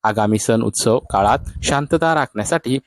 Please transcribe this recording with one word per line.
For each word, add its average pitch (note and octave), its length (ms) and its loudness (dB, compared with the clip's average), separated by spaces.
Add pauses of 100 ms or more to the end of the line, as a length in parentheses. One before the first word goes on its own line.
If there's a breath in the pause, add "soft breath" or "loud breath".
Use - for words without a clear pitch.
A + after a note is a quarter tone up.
आगामी G#2+ 360 2
सण A2+ 220 0
उत्सव A2+ 380 0
काळात G#2 380 2 (260)
शांतता D#3 520 0
राखण्यासाठी C3 720 -2